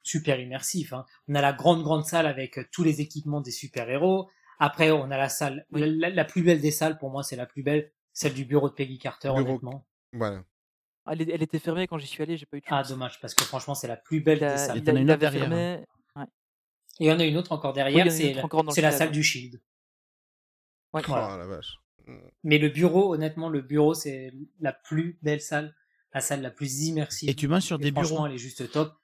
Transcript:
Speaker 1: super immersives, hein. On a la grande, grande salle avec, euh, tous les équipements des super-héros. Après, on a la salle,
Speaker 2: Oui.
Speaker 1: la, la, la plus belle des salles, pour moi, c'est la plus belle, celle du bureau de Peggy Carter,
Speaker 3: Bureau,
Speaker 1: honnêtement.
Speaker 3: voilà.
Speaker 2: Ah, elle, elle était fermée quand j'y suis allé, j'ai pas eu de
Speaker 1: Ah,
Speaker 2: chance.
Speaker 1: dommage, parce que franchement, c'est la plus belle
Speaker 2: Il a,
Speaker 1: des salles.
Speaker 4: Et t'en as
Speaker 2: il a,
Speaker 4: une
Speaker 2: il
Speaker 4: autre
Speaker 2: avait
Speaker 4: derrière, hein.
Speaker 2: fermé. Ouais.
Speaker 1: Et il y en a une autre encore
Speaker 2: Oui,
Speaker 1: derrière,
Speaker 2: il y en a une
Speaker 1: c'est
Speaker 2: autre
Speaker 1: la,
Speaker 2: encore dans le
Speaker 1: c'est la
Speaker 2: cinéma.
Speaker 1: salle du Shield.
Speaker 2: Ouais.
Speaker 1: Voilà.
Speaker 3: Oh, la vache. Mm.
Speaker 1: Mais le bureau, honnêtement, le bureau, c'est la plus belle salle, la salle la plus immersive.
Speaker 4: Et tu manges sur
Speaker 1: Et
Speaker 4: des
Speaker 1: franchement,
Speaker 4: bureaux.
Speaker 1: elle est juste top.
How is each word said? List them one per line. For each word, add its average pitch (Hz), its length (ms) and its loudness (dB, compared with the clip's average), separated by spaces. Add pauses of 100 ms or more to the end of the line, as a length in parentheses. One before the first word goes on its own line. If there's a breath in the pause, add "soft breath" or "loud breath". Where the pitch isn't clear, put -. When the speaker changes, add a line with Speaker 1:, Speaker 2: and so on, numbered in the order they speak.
Speaker 1:
super 147 360 -2
immersives, 131 540 -6
hein. 127 120 -12 (220 soft breath)
On 143 80 -2
a 143 60 4
la 139 120 4
grande, 165 300 4
grande 156 220 0
salle 165 220 2
avec, 135 300 -6
euh, 127 140 -10
tous 180 120 -2
les 151 180 4
équipements 147 400 -4
des 123 100 -10
super-héros. 143 760 -2 (300 soft breath)
Après, 156 320 4
on 139 180 2
a 135 80 -2
la 135 120 0
salle, 139 420 -4
Speaker 2:
Oui. 147 100 -2
Speaker 1:
la, 156 60 2
la, 160 240 0
la 165 140 2
plus 175 180 0
belle 165 180 6
des 147 100 2
salles, 156 280 0
pour 135 100 -8
moi, 139 140 -6
c'est 139 120 -8
la 123 120 -8
plus 139 160 -12
belle, 151 280 0 (220)
celle 139 200 -2
du 135 120 -6
bureau 139 240 2
de - 60 -10
Peggy 131 240 -6
Carter, 139 300 -8
Speaker 3:
Bureau, 135 100 2 (100)
Speaker 1:
honnêtement. 127 380 -8 (260)
Speaker 3:
voilà. 104 300 -4 (640)
Speaker 2:
Ah, 151 80 -6
elle, 160 180 -2
elle 160 100 -2
était 160 160 -4
fermée 170 300 -2
quand 165 100 -8
j'y 139 80 -8
suis - 160 -10
allé, 160 160 -4
j'ai 143 80 -14
pas 147 120 -12
eu - 20 -8
de - 100 -18
Speaker 1:
Ah, 139 140 2
Speaker 2:
chance. 127 60 -6
Speaker 1:
dommage, 127 300 -8
parce 123 140 -12
que - 100 8
franchement, 139 300 -6
c'est 131 140 -6
la 117 100 -6
plus 156 240 -2
belle 156 160 4
Speaker 2:
Il 151 60 0
a, 143 80 0
Speaker 1:
des 139 80 0
salles. 131 180 -2
Speaker 4:
Et 151 60 -4
t'en 156 80 2
as - 20 6
Speaker 2:
il 135 40 4
a, 131 40 4
Speaker 4:
une 139 60 4
Speaker 2:
il 160 40 6
Speaker 4:
autre 151 140 4
Speaker 2:
avait 139 140 0
Speaker 4:
derrière, 135 60 0
hein. - 40 -2
Speaker 2:
fermé. 170 360 -2 (300)
Ouais. 143 100 -10 (720)
Speaker 1:
Et 160 60 2
il - 20 8
y 156 40 8
en 165 80 4
a 165 60 6
une 156 120 2
autre 175 160 -4
encore 147 180 -4
Speaker 2:
Oui, 131 40 -6
Speaker 1:
derrière, 139 300 6
Speaker 2:
il 170 40 6
y - 20 2
en - 20 0
a - 20 0
une 160 60 0
Speaker 1:
c'est 147 80 2
Speaker 2:
autre 131 80 -2
Speaker 1:
la, 131 80 -4
Speaker 2:
encore 156 180 2
dans 151 60 -2
le 147 60 -2
Speaker 1:
c'est 165 60 4
la 156 100 6
Speaker 2:
cinéma. 151 140 2
Speaker 1:
salle 156 80 -2
du 151 100 0
Shield. 123 360 -2 (1300)
Speaker 2:
Ouais. 156 140 -4
Speaker 1:
Voilà. 113 260 -2
Speaker 3:
Oh, 95 60 -10
la 90 80 -10
vache. 87 300 -12 (280)
Mm. 123 120 -18 (260)
Speaker 1:
Mais 151 160 6
le 151 100 4
bureau, 175 460 4
honnêtement, 156 340 -4
le 147 120 -2
bureau, 147 340 2
c'est 135 360 -10 (280)
la 143 140 -2
plus 165 500 -6
belle 147 180 0
salle, 151 340 -6 (380)
la 135 80 -2
salle 139 200 -4
la 127 100 -8
plus 139 320 -4
immersive. 156 460 -2
Speaker 4:
Et 135 40 0
tu 143 140 -2
manges 175 160 2
sur 160 160 -4
Speaker 1:
Et 143 40 -4
Speaker 4:
des 143 80 2
Speaker 1:
franchement, 156 260 0
Speaker 4:
bureaux. 151 100 0
Speaker 1:
elle 139 60 -4
est 127 40 -8
juste 123 340 -10
top. 156 220 0 (100)